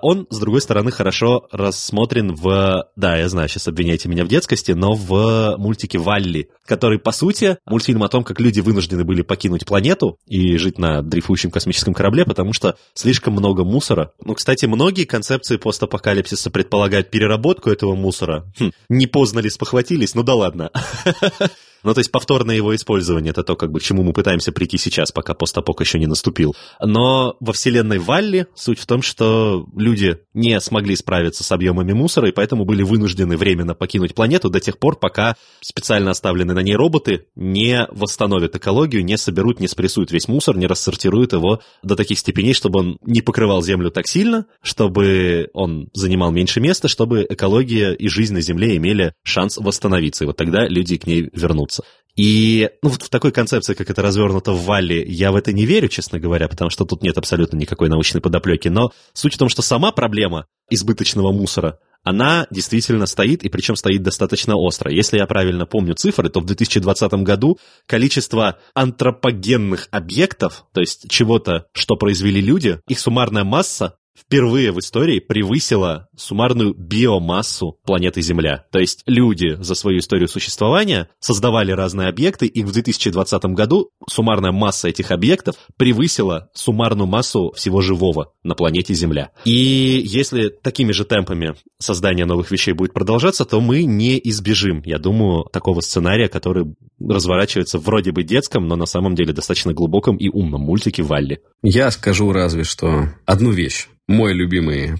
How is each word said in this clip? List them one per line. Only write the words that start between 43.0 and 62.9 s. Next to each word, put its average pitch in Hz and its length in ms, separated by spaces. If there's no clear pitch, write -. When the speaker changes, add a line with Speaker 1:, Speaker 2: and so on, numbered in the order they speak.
Speaker 1:
не 117 200
покрывал 104 420
Землю 90 260
так - 180
сильно, 220 380
чтобы 92 920
он 82 400
занимал 92 380
меньше 90 280
места, 156 280
чтобы 113 400
экология 104 680
и 104 140
жизнь 104 280
на 87 60
Земле 90 360
имели 87 360
шанс - 340
восстановиться. 95 680
И - 20
вот 73 100
тогда 85 300
люди 87 300
к - 100
ней 85 260
вернутся. 80 380
И, 107 520
ну, 151 60
вот - 140
в - 60
такой 127 220
концепции, 113 420
как 95 160
это 101 120
развёрнуто 98 500
в 87 140
«Валли», 90 420
я 92 240
в 98 60
это 101 160
не 104 120
верю, 170 220
честно - 320
говоря, 80 300
потому 87 200
что - 140
тут 87 180
нет 90 160
абсолютно 85 380
никакой 78 320
научной 78 320
подоплёки. 85 480
Но 110 240
суть - 220
в - 20
том, 131 100
что 117 140
сама 156 320
проблема 104 540
избыточного 101 640
мусора, 95 480
она 135 480
действительно 110 540